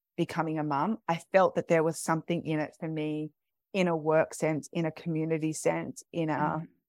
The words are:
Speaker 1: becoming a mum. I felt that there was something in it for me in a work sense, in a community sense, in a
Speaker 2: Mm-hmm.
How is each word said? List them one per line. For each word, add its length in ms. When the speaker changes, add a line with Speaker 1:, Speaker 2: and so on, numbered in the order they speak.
Speaker 1:
becoming 420
a 40
mum. 340
I 140
felt 240
that 120
there 160
was 160
something 460
in 140
it 200
for 80
me 440
in 140
a 100
work 360
sense, 380
in 140
a 60
community 600
sense, 500
in 160
a 80
Speaker 2:
Mm-hmm. 280